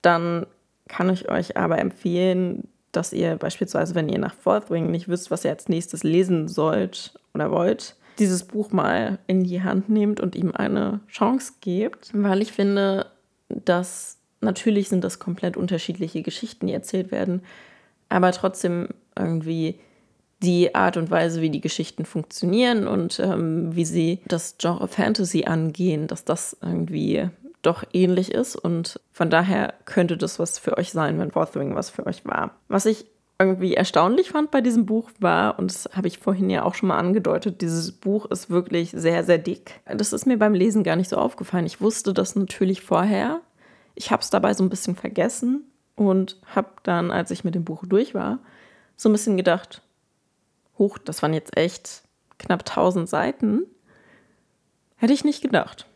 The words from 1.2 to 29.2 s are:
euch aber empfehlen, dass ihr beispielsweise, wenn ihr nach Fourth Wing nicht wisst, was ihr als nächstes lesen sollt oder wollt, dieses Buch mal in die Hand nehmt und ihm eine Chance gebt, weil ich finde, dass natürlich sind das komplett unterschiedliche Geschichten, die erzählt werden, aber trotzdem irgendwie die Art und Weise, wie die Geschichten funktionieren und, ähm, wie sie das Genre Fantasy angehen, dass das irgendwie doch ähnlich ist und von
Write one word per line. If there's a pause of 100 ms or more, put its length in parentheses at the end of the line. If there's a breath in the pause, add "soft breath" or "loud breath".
euch
aber
empfehlen, (240)
dass
ihr
beispielsweise,
wenn
ihr
nach
Fourth
Wing
nicht
wisst,
was
ihr
als
nächstes
lesen
sollt (160)
oder
wollt, (220 soft breath)
dieses
Buch
mal
in
die
Hand
nehmt
und
ihm
eine
Chance
gebt,
weil
ich
finde, (420)
dass (220)
natürlich
sind
das
komplett
unterschiedliche
Geschichten,
die
erzählt
werden, (680 loud breath)
aber
trotzdem (280)
irgendwie (640 soft breath)
die
Art
und
Weise,
wie
die
Geschichten
funktionieren
und,
ähm,
wie
sie
das
Genre
Fantasy
angehen,
dass
das
irgendwie (340)
doch
ähnlich
ist
und (120)
von